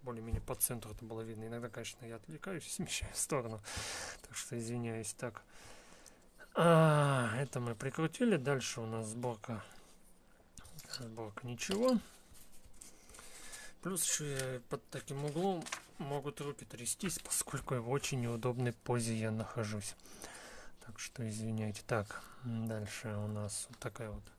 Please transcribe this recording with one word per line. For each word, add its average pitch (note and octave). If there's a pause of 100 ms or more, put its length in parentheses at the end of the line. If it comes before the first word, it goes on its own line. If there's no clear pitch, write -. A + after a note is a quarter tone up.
более-менее A2+
по B2+
центру A2+
это A2
было A2+
видно. A2+
Иногда, A#2
конечно, A#2
я A#2
отвлекаюсь D#3
и -
смещаю -
в -
сторону, A2+ (600)
так -
что -
извиняюсь. A#2
Так, A#2 (1120)
а, D3
это C3+
мы A#2+
прикрутили, D#3+
дальше B2+
у A2+
нас A2+
сборка, A2+ (1300)
сборка A2+
ничего. G3+ (1800)
Плюс F#3
ещё -
я C3
под -
таким C#3
углом E3 (340)
могут C#3+
руки C#3+
трястись, A#2+
поскольку -
я B2
в A#2
очень C#3
неудобной A#2+
позе A#2
я A2
нахожусь. G#2+ (920)
Так -
что -
извиняйте. A2
Так, G#2 (220)
дальше A2+
у G#2
нас G#2
вот -
такая A2+
вот G#2 (160)